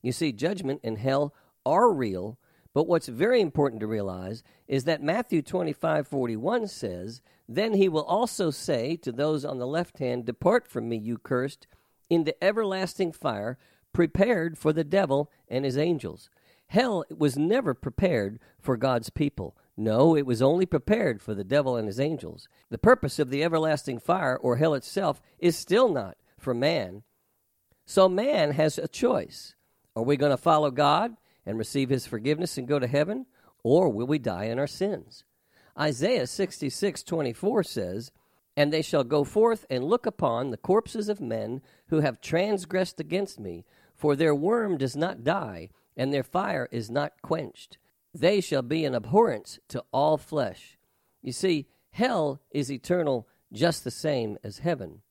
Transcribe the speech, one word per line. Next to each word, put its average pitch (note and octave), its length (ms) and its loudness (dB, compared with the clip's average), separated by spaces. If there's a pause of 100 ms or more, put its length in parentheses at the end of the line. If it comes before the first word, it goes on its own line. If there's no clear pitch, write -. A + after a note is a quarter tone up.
You B2 100 -2
see, D3+ 200 -2
judgment D3+ 500 -4
and A2 160 -6
hell C3+ 360 0 (320)
are G#3 260 4
real, G#2+ 460 -4 (340)
but D#3+ 140 2
what's E3+ 220 0
very G3+ 320 2
important C#3 400 0
to G#2+ 60 -4
realize G2 560 -6 (240)
is C3 180 -2
that D#3 180 0
Matthew E3+ 400 0
twenty-five D#3+ 640 -2
forty-one C#3 640 -2
says, G2+ 520 -10 (280)
"Then G#3 260 0
he G3 140 6
will D#3 160 0
also G3 460 0
say C3 460 -2
to C3+ 160 -6
those C#3+ 320 0
on C#3 140 -6
the B2 80 -4
left D#3+ 320 -4
hand, B2 260 -2
'Depart E3+ 420 2
from A#2 220 -6
me, A#2 80 -2
you A2 220 -4
cursed, C3 480 -4 (420)
into D#3+ 340 2
everlasting F#3+ 680 -2
fire, A2 460 -6 (340)
prepared F3 640 2
for D#3 160 2
the D#3+ 120 0
devil D3 460 0 (180)
and C3+ 160 -2
his C3 120 -2
angels.'" C#3+ 540 -2 (380)
Hell G#3+ 420 2
was D3+ 260 0
never F3 380 2
prepared A#2 640 -2 (220)
for B2+ 160 0
God's A#2+ 340 0
people. C#3 460 -4 (200)
No, A#2 400 6
it C#3+ 80 2
was B2 160 0
only E3 260 4
prepared E3 540 0
for A2 140 -8
the G2 80 -6
devil C3 340 0
and G#2+ 120 -2
his G2+ 100 -6
angels. C#3 500 -4 (200)
The A2+ 100 -8
purpose A3 400 4
of C3+ 120 0
the C#3 120 0
everlasting D#3 560 0
fire, D3 380 0
or B2 180 0
hell D3+ 200 2
itself, D3+ 460 -4 (200)
is E3+ 160 2
still A#3 320 2
not A2+ 280 -2 (220)
for B2+ 160 -4
man. A#2 480 -2 (840)
So F#3+ 220 6
man F#3 440 2
has D#3 260 2
a - 80 -4
choice. - 680 -2 (400)
Are A2+ 80 -2
we C#3+ 120 2
gonna C#3 200 2
follow D3+ 340 4
God D3 460 2 (280)
and A2 140 -4
receive C3 300 -2
his C3 180 0
forgiveness D3 500 -2
and B2+ 120 -8
go C#3+ 100 2
to B2+ 80 0
heaven, E3 400 0 (380)
or D#3+ 240 6
will A2+ 180 -2
we D3 140 0
die G#2 240 -4
in A#2 160 -4
our C#3+ 80 -2
sins? - 560 -6 (520)
Isaiah D3+ 520 0
sixty-six - 760 -4
twenty-four E3+ 600 -2
says, G2+ 480 -6 (440)
"And D3 160 2
they D#3+ 100 0
shall D3+ 200 0
go C#3+ 220 2
forth A3 440 2
and B2+ 140 -2
look F#3+ 240 0
upon B2+ 440 -2
the A2+ 60 -6
corpses G#3+ 520 0
of G#3 120 -4
men A2+ 420 -6 (260)
who D#3+ 100 2
have C#3 220 0
transgressed F#3 800 -2
against D#3+ 400 -4
me, F2+ 240 -10 (320)
for D3 180 2
their D3+ 200 4
worm G3 440 0
does C3 160 -2
not D#3+ 300 -4
die, A2+ 460 -4 (260)
and C3+ 160 -2
their C#3 100 0
fire F3+ 480 -4
is A2+ 200 -6
not C#3+ 300 -4
quenched. - 580 -8 (360)
They F#3+ 260 2
shall C#3+ 220 -2
be D3+ 220 -2
an C3 100 -2
abhorrence B2 640 2 (100)
to - 240 -8
all D3+ 240 2
flesh." C#3 640 -6 (420)
You - 120 -8
see, D#3+ 360 -2 (220)
hell F3+ 500 -2 (100)
is C#3 200 -4
eternal C#3 580 -2 (240)
just D#3 320 0
the B2 60 -4
same A#2 520 -4
as G#2 160 -12
heaven. G#2+ 520 -6